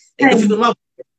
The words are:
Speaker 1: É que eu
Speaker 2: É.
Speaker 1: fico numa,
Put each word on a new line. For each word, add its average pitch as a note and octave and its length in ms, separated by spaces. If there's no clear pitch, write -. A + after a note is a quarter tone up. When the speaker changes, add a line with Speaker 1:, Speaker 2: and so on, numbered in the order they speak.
Speaker 1:
É C4+ 80
que B3+ 80
eu A3+ 40
Speaker 2:
É. - 20
Speaker 1:
fico G#3+ 160
numa, A#3 180